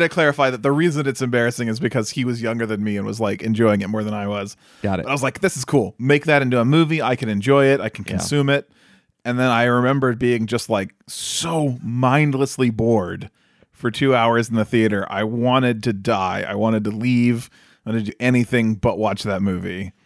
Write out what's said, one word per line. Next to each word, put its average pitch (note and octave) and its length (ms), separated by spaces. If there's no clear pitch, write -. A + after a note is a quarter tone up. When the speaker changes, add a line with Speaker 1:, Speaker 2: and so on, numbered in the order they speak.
Speaker 1:
to D#3+ 40
clarify D3 400
that A#2+ 140
the C#3 100
reason D3+ 340
it's C3 140
embarrassing A#2+ 480
is A2+ 120
because A#2 300
he C3+ 140
was A#2 160
younger A#2 240
than G#2+ 180
me G#2 140
and G2+ 80
was, G#2+ 160
like, G2+ 200
enjoying G#2+ 400
it F#2+ 80
more G#2+ 160
than G#2+ 80
I G#2 140
was. G2+ 280
Speaker 2:
Got F#2+ 180
it. - 40
Speaker 1:
But - 60
I C3+ 40
was C3 100
like, C3 180
"This F3+ 160
is B2+ 80
cool. A2 340
Make C#3+ 260
that D3 160
into B2+ 200
a A2+ 40
movie. D#3 360
I A#2+ 160
can A#2+ 100
enjoy B2 380
it. C3+ 160
I G#2+ 80
can - 160
Speaker 2:
Yeah. - 120
Speaker 1:
consume C#3+ 320
it." C#3 200
And B2 120
then B2+ 140
I A#2 140
remember B2 500
being A#2+ 320
just, A#2 220
like, G2 260
so D#3 760
mindlessly C3 840
bored G#2+ 600
for A#2+ 180
two C3+ 240
hours A#2 320
in A2+ 80
the A2 100
theater. G#2 440
I G2+ 160
wanted A#2+ 580
to B2 100
die. G2 540
I G2+ 80
wanted A2 300
to G#2+ 60
leave. A#2+ 580
I A2 60
wanted A2+ 160
to G#2+ 40
do - 80
anything A#2+ 560
but G2 220
watch G2+ 260
that G2 180
movie. F#2 520